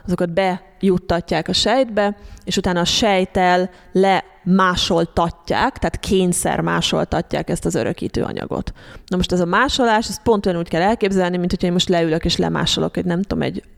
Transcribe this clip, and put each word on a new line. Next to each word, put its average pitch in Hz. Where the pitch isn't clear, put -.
azokat 175
bejuttatják 180
a 185
sejtbe, 208
és 185
utána 180
a 175
sejttel 185
lemásoltatják, 180
tehát -
kényszer 180
másoltatják 160
ezt 170
az 170
örökítő -
anyagot. -
Na 185
most 185
ez 180
a 175
másolás, 226
ezt -
pont 214
olyan 180
úgy 170
kell 165
elképzelni, 190
mint 180
hogyha 180
én 175
most 180
leülök 165
és 170
lemásolok 165
egy, 180
nem 175
tudom, -
egy, 165